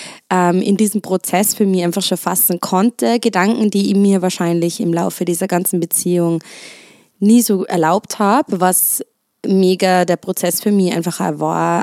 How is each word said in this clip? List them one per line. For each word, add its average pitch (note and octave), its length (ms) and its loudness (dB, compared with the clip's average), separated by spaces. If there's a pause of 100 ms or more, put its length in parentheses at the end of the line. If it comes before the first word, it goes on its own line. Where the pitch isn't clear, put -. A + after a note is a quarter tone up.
(300)
ähm, F3+ 320 2
in G3+ 140 0
diesem G#3 260 0
Prozess F#3 520 -2
für G#3 120 0
mich F#3+ 160 2
einfach F3 200 -2
schon F3+ 160 -2
fassen F3+ 420 -2
konnte. A#3 580 0
Gedanken, G#3+ 500 0
die G3+ 220 0
ich G3 60 2
mir G3 260 4
wahrscheinlich E3+ 560 -2
im E3+ 160 -2
Laufe E3+ 300 -4
dieser F3 240 -2
ganzen F3+ 320 -2
Beziehung E3+ 600 0 (760)
nie A3+ 240 6
so G3 220 0
erlaubt F3 560 0
habe, G#3 400 0
was - 440 0 (400)
mega F#3 600 2
der F3 120 0
Prozess - 440 -4
für G#3 100 0
mich F#3 240 2
einfach E3+ 260 -4
auch D#3+ 200 -4
war, E3 420 0